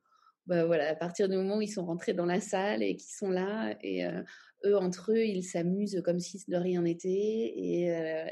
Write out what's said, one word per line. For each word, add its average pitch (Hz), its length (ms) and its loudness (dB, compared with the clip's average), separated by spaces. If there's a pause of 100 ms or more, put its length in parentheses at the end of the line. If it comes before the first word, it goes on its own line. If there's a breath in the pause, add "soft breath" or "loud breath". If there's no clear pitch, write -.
(460 soft breath)
bah, 175 180 4
voilà, 160 260 4
à 156 40 2
partir 175 340 0
du 190 80 2
moment 196 200 2
où 220 40 2
ils 214 60 0
sont 196 180 -4
rentrés 175 300 -2
dans 175 100 0
la 180 160 2
salle 202 400 0
et 190 140 0
qu'ils - 160 -16
sont 196 200 -4
là, 214 520 -2
et, 180 240 -2
euh, 180 160 -4 (420 loud breath)
eux, 202 140 6
entre 185 320 -2
eux, 226 140 4
ils 190 180 0
s'amusent 185 600 0
comme 175 160 2
si 185 260 -8
de 180 100 -2
rien 175 260 2
n'était, 196 760 0
et, 175 360 0
euh, 160 400 -2